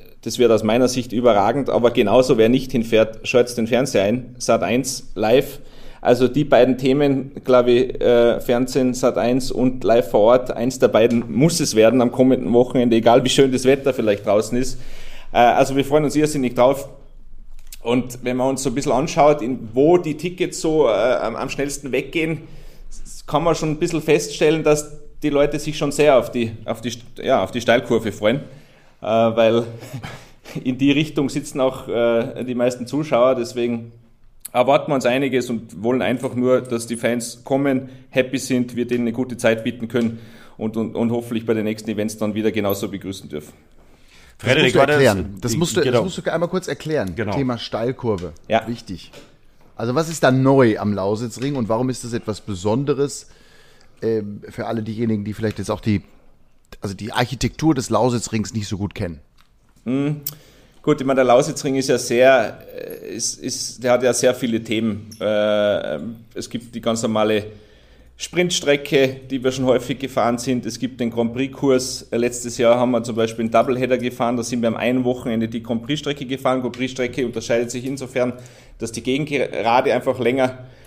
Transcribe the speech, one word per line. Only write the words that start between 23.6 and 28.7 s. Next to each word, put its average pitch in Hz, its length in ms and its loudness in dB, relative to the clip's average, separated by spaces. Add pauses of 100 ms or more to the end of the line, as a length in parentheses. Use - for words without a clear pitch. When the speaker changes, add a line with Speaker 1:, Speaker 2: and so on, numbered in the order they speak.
Speaker 1:
ein 151 80 -2
bisschen 165 240 -2
feststellen, 160 600 2
dass 151 280 2 (320)
die 151 60 0
Leute 147 300 2
sich 151 180 -6
schon 143 140 -2
sehr 143 260 6
auf 107 140 0
die, 113 200 -2 (140)
auf - 160 -8
die, 120 120 -6 (280)
ja, 113 220 2
auf - 80 -6
die 120 100 -4
Steilkurve 117 500 2
freuen. 110 260 0 (640)